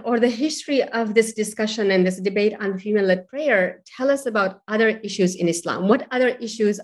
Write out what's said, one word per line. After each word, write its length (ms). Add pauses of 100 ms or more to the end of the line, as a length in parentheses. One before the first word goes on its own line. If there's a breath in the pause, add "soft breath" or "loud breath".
or 160
the 100
history 540
of 320
this 180
discussion 560
and 160
this 140
debate 400
on 180
female-led 500
prayer 580
tell 260
us 160
about 400
other 220
issues 460
in 140
Islam? 380
What 240
other 180
issues 540